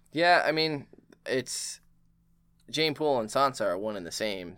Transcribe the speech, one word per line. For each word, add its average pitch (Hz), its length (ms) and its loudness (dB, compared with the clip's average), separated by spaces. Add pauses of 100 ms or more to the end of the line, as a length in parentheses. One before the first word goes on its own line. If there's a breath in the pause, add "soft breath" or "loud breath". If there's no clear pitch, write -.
(120)
Yeah, 170 340 6
I 151 60 2
mean, 156 340 -2 (400)
it's, - 540 -4 (920)
Jane 151 240 0
Poole 139 260 2
and 110 100 -4
Sansa 131 360 2
are 90 120 0
one 107 200 -4
and 87 80 -8
the 82 60 -12
same. 92 460 -4